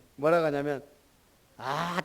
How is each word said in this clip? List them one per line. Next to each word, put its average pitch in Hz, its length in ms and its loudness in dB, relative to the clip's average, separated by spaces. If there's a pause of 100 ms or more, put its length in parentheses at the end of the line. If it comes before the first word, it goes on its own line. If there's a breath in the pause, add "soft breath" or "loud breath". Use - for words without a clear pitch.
(160)
뭐라고 160 300 4
하냐면, 143 360 -2 (760)
"아, 165 480 -4